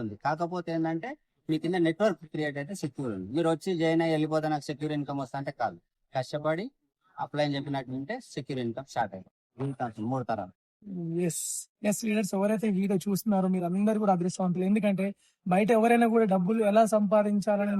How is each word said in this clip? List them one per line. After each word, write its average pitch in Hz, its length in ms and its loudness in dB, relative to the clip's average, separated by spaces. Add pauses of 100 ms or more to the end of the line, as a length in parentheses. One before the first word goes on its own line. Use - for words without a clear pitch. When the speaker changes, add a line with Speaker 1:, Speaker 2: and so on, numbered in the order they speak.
Speaker 1:
ఉంది. 104 140 -6 (100)
కాకపోతే 170 500 -4
ఏంటంటే 165 340 -2 (380)
మీ 156 120 2
కింద 175 240 0
నెట్వర్క్ 170 380 0 (100)
క్రియేట్ 151 280 -2
అయితే 143 120 -8 (100)
సెక్యూర్ 139 320 -6
ఉంది. 92 200 -8
మీరు 165 180 2
వచ్చి 160 160 -4 (120)
జాయిన్ 165 240 4
అయ్యి 165 100 2
వెళ్ళిపోతే 156 380 0
నాకు 147 140 -4
సెక్యూర్ 151 300 -6
ఇన్కమ్ 143 260 -4
వస్తా 135 180 -10
అంటే 147 100 -6 (100)
కాదు, 110 160 -2 (400)
కష్టపడి 151 480 -2 (520)
అప్లై 143 300 -2
అని 143 100 0
చెప్పినట్టు 135 420 -4
ఉంటే 139 180 -6 (180)
సెక్యూర్ 135 300 -6
ఇన్కమ్ 117 280 -6
స్టార్ట్ 107 240 -4
అయ్యింది. - 140 -18 (800)
మూడు 131 200 -2
తరాలు. 92 220 -6 (720)
Speaker 2:
ఎస్, - 140 -4 (480)
ఎస్ 208 180 -2
లీడర్స్, 214 300 0
ఎవరైతే 208 320 0
ఈ 202 80 0
వీడియో 196 280 0
చూస్తున్నారో 196 500 2
మీరు 180 140 -2
అందరూ 208 340 2
కూడా 196 140 4
అదృష్టవంతులు. 180 520 0
ఎందుకంటే 202 380 2 (460)
బయట 196 240 4
ఎవరైనా 233 360 6
కూడా 226 200 6
డబ్బులు 190 360 2
ఎలా 214 140 8 (120)
సంపాదించాలని 208 840 2